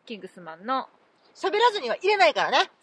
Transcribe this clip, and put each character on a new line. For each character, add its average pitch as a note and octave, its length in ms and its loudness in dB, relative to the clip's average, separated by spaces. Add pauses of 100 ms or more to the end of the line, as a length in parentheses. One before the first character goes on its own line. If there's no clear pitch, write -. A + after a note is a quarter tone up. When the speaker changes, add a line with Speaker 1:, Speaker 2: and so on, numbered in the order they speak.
Speaker 1:
キ A#3 100 -14
ン F#3+ 40 -14
グ F#3+ 80 -14
ス - 120 -20
マ D#3+ 160 -16
ン F3+ 120 -20
の C4 200 -2 (460)
Speaker 2:
喋 F#4+ 260 -2
ら A#4+ 120 4
ず G4+ 80 -4
に B3+ 100 -6
は G3+ 60 -2
入 F#4 140 -2
れ G#4+ 80 2
な F4+ 100 6
い C4+ 80 2
か F#3 80 0
ら E3 80 -2
ね。 D#4+ 180 2 (140)